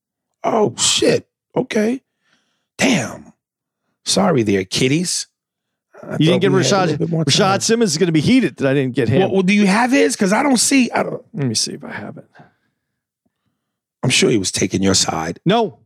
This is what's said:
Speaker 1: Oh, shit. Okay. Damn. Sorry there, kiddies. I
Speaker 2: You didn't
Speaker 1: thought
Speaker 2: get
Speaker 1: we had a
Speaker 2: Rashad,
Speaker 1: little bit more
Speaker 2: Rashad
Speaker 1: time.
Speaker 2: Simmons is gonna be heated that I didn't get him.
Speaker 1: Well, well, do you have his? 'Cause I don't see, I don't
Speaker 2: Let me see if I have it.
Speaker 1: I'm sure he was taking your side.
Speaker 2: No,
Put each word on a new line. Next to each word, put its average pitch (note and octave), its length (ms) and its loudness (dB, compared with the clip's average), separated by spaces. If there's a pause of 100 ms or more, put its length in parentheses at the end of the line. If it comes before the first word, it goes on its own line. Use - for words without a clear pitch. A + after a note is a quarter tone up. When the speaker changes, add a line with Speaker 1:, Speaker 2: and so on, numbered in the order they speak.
(440)
Speaker 1:
Oh, G#3+ 340 -2
shit. - 520 0 (260)
Okay. B3 460 -2 (760)
Damn. - 540 -2 (720)
Sorry D#3+ 400 0
there, G2+ 220 0
kiddies. - 640 -2 (760)
I - 100 -12
Speaker 2:
You - 40 -6
didn't D#3+ 160 4
Speaker 1:
thought F3 80 2
Speaker 2:
get G3 100 2
Speaker 1:
we - 60 2
had - 80 2
a - 100 0
Speaker 2:
Rashad, F#3+ 60 2
Speaker 1:
little D#3 160 0
bit E3 120 -4
more E3 160 -2
Speaker 2:
Rashad C#3 120 0
Speaker 1:
time. G3 240 2
Speaker 2:
Simmons A3+ 300 0
is C#3+ 60 -4
gonna E3+ 140 0
be D#3 100 2
heated A3 360 2
that C#3 120 -2
I C3 40 0
didn't C3 220 -2
get B2+ 120 0
him. C3+ 140 2
Speaker 1:
Well, F#3+ 100 0
well, F#3+ 120 2
do F#3 100 2
you G#3 120 4
have A3+ 260 2
his? C#4 240 2
'Cause G3 180 0
I A#3+ 100 0
don't C#4 140 2
see, B3+ 340 2
I - 120 -2
don't - 200 -8 (100)
Speaker 2:
Let C#3 140 -4
me A2 80 -2
see - 180 -4
if - 100 -16
I - 80 -14
have - 260 -14
it. - 100 -20 (1800)
Speaker 1:
I'm C3+ 60 0
sure - 200 2
he B2 80 2
was F#2 140 -2
taking G2 320 -2
your G2 120 2
side. D#2+ 500 -4
Speaker 2:
No, G#3 400 0